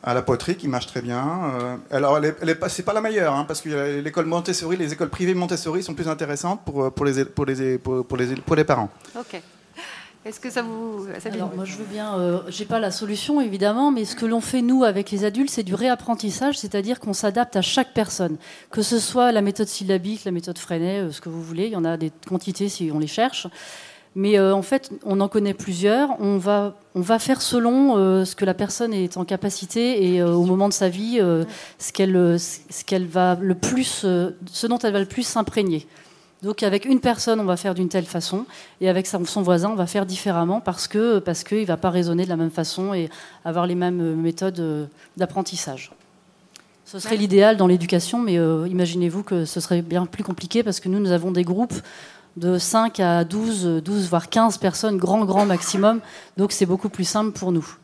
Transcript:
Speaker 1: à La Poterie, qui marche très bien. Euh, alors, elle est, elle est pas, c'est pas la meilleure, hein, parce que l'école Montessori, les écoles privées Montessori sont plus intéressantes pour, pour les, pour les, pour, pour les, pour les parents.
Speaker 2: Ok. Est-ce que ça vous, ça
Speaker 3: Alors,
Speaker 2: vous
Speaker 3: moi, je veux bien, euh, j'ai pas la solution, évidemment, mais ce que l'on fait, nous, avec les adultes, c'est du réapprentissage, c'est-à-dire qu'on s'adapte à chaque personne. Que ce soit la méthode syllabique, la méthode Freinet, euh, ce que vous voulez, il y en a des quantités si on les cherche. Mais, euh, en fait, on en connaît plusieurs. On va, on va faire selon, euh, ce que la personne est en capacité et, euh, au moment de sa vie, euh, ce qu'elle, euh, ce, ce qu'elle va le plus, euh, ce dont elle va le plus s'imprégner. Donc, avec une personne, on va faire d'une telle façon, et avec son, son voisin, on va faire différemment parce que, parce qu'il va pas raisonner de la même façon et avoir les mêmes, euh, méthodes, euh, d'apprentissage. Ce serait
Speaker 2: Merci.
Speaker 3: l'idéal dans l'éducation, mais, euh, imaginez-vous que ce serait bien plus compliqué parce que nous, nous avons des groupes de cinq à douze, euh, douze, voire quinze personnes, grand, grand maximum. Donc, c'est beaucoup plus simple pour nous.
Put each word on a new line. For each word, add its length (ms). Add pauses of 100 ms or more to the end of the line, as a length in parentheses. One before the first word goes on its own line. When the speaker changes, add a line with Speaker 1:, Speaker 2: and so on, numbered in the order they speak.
Speaker 1:
à 100
La 100
Poterie, 340
qui 100
marche 200
très 160
bien. 200
Euh, 540 (140)
alors, 280
elle 60
est, 180
elle 60
est 80
pas, 120
c'est 140
pas 120
la 60
meilleure, 340
hein, 120
parce 140
que 400
l'école 260
Montessori, 500
les 160
écoles 180
privées 240
Montessori 500
sont 100
plus 140
intéressantes 560
pour, 260
pour 140
les, 200
pour 220
les, 320
pour, 260
pour 140
les, 160
pour 220
les 80
parents. 260 (280)
Speaker 2:
Ok. 220 (840)
Est-ce 160
que 120
ça 100
vous, 460 (120)
ça 140
Speaker 3:
Alors, 160
Speaker 2:
vous 80
Speaker 3:
moi, 80
je 140
veux 60
bien, 340
euh, 300
j'ai 180
pas 120
la 120
solution, 500
évidemment, 500
mais 140
ce 100
que 120
l'on 160
fait, 180
nous, 240
avec 260
les 140
adultes, 260
c'est 120
du 120
réapprentissage, 840
c'est-à-dire 420
qu'on 140
s'adapte 420
à 60
chaque 320
personne. 420 (340)
Que 120
ce 160
soit 340
la 80
méthode 280
syllabique, 580
la 40
méthode 280
Freinet, 420
euh, 100
ce 120
que 80
vous 120
voulez, 260
il 40
y 40
en 100
a 100
des 160 (160)
quantités 400
si 240
on 60
les 80
cherche. 400 (680)
Mais, 240
euh, 160
en 60
fait, 300 (160)
on 140
en 80
connaît 260
plusieurs. 680
On 160
va, 400 (180)
on 60
va 180
faire 220
selon, 560
euh, 300
ce 100
que 80
la 80
personne 400
est 240
en 80
capacité 800
et, 160
euh, 140
au 100
moment 240
de 60
sa 160
vie, 280
euh, 280 (320)
ce 140
qu'elle, 220
euh, 220
ce, 220 (100)
ce 160
qu'elle 220
va 340
le 140
plus, 500
euh, 280 (200)
ce 140
dont 140
elle 120
va 60
le 80
plus 160
s'imprégner. 640 (560)
Donc, 200
avec 240
une 140
personne, 380
on 60
va 140
faire 160
d'une 160
telle 160
façon, 400 (340)
et 80
avec 180
son, 200
son 160
voisin, 260
on 60
va 120
faire 200
différemment 560
parce 260
que, 300
parce 260
qu'il 220
va 100
pas 140
raisonner 340
de 60
la 60
même 140
façon 440
et 160 (340)
avoir 220
les 80
mêmes, 260
euh, 160
méthodes, 420
euh, 280 (320)
d'apprentissage. 760 (920)
Ce 120
serait 120
Speaker 2:
Merci. 100
Speaker 3:
l'idéal 380
dans 80
l'éducation, 520
mais, 200
euh, 280
imaginez-vous 560
que 220
ce 160
serait 220
bien 240
plus 180
compliqué 380
parce 180
que 80
nous, 100
nous 140
avons 180
des 140
groupes 340 (600)
de 180
cinq 440
à 240
douze, 420
euh, 160
douze, 260
voire 220
quinze 260
personnes, 400
grand, 300
grand 180
maximum. 560 (380)
Donc, 140
c'est 120
beaucoup 240
plus 160
simple 280
pour 200
nous. 160 (160)